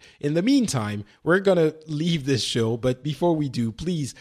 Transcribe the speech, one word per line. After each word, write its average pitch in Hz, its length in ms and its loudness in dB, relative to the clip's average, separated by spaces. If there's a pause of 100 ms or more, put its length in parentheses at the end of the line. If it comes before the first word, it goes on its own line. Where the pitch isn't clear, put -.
(200)
In 147 140 -2
the 165 80 0
meantime, 139 640 0 (180)
we're 170 160 4
gonna 175 340 4 (140)
leave 156 380 -2
this 131 180 0
show, 117 320 -2
but 127 280 -2
before 160 340 0
we 151 100 -2
do, 117 240 -2
please, 151 500 -6